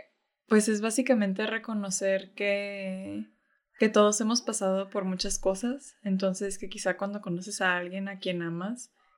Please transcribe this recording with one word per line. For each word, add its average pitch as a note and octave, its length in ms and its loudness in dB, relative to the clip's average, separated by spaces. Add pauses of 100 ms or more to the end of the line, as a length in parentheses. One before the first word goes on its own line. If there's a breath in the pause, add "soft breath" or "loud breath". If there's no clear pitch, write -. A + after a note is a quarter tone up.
(460)
pues, G#3+ 220 6
es G#3+ 120 2
básicamente A3 680 2
reconocer G3 880 -2
que, G3+ 920 -4 (520)
que A3 100 6
todos G#3 320 6
hemos A#3 220 0
pasado G3 480 0
por G3+ 140 -2
muchas F#3+ 340 -2
cosas. A#3+ 640 -2
Entonces, G3 560 0
que G3 100 -10
quizá F#3 280 -2
cuando G3+ 240 -6
conoces F#3+ 400 -6
a F3+ 160 2
alguien F3+ 320 -6
a G3 100 -10
quien F3+ 240 -2
amas, F3 500 -6 (260)